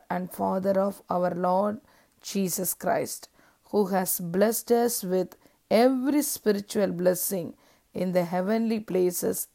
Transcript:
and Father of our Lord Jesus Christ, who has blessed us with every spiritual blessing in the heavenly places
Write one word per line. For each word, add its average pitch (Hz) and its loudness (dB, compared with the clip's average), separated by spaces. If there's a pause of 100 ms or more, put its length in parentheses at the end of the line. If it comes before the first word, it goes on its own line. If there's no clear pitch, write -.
and 180 -4
Father 190 -2
of 196 -2
our 180 0
Lord 185 0 (440)
Jesus 190 -4
Christ, - -4 (420)
who 202 2
has 185 0
blessed 196 0
us 240 2
with 185 -2 (340)
every 262 4
spiritual 202 -2
blessing 175 0 (420)
in 185 -2
the 175 2
heavenly 214 0
places 185 -2